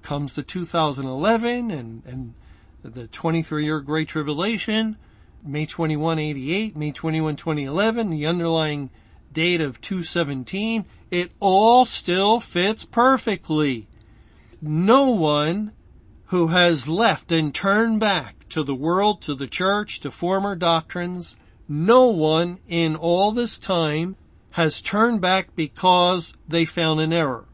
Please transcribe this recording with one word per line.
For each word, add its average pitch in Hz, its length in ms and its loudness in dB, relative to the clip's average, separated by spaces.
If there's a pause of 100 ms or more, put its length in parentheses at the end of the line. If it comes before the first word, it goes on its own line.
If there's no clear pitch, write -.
comes 143 320 -6
to 147 80 -8
two 175 240 -8
thousand 147 400 -2
eleven 226 640 0
and, 117 340 -10
and 123 300 -12 (480)
the 117 240 -14
twenty-three-year 156 760 -2
Great 151 280 -2
Tribulation, 214 880 -2 (440)
May 151 220 -4
twenty-one 156 540 -2
eighty-eight, 151 580 -4
May 151 160 -4
twenty-one 156 440 -2
twenty 151 280 -4
eleven, 214 460 -2
the 151 160 -4
underlying 160 640 -2 (420)
date 165 300 0
of 135 180 -6
two 185 220 -6
seventeen, 175 840 -4 (260)
it 175 300 -4
all 220 460 6
still 196 520 2
fits 202 460 -2
perfectly. 160 1040 0 (720)
No 190 480 4
one 175 640 0 (540)
who 175 220 2
has 170 380 4
left 175 460 0
and 160 220 0
turned 220 440 2
back 190 520 -2
to 156 120 -2
the 139 120 -2
world, 185 480 0
to 147 120 -4
the 131 120 -8
church, 202 540 -2
to 139 100 -8
former 190 440 -2
doctrines, 175 840 -2 (320)
no 214 400 6
one 170 500 0 (100)
in 165 280 0
all 175 340 2
this 233 280 -4
time 165 580 -2 (360)
has 160 300 0
turned 220 380 2
back 185 360 0
because 180 800 2 (120)
they 165 180 2
found 160 360 0
an 160 120 0
error 139 420 -2